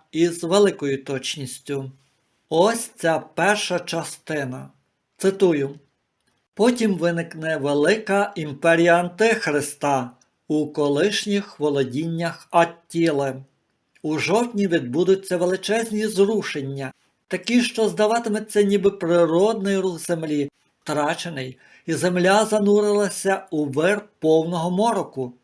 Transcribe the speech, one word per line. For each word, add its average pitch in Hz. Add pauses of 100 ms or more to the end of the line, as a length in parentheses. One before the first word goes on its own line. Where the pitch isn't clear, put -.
(120)
із 170
великою 165
точністю. 135 (580)
Ось 208
ця 160 (120)
перша 180
частина. 139 (480)
Цитую: 170 (760)
«Потім 220
виникне 165
велика 196
імперія 165
Антихриста 147 (360)
у 151
колишніх 190
володіннях 151
Аттіли. 165 (680)
У 151
жовтні 202
відбудуться 175
величезні 208
зрушення, 151 (360)
такі, 233
що 220
здаватиметься, 214
ніби 196
природний 190
рух 185
землі 151 (340)
втрачений, 147 (280)
і 165
земля 180
занурилася 208
у 151
вир 165 (180)
повного 160
мороку. 180 (100)